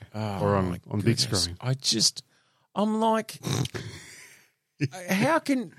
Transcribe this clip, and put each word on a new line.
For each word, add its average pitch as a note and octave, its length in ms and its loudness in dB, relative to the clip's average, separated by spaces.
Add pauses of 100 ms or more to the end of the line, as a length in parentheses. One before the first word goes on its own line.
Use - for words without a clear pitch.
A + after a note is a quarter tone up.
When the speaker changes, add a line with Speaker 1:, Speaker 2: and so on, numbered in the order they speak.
(140)
Speaker 1:
Oh, G#2+ 260 -4
Speaker 2:
or G2+ 160 4
on, F#2 140 2
Speaker 1:
my F2 100 -4 (100)
Speaker 2:
on G#2+ 100 0
big A#2 180 4
Speaker 1:
goodness. F#2+ 260 0
Speaker 2:
screen. F2 160 -6
Speaker 1:
I B2+ 140 0
just, - 500 0 (500)
I'm G#3+ 260 0
like, A3 380 0 (760)
<laughs> - 1000 -10
how B3+ 280 4
can B3+ 400 -2